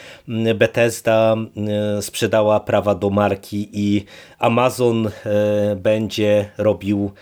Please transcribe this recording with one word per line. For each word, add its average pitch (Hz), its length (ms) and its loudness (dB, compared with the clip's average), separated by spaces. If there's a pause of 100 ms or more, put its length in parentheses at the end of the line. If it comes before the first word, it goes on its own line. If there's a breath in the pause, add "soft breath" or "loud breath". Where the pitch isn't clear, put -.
(300 loud breath)
mm, 113 280 0
Bethesda, 113 760 2
mm, 104 680 -4
sprzedała 107 580 0
prawa 101 360 0
do 101 140 -2
marki 101 640 -2
i 104 320 0 (340 loud breath)
Amazon, 120 680 0
e, 104 680 -2
będzie 104 800 0
robił, 101 540 0 (100)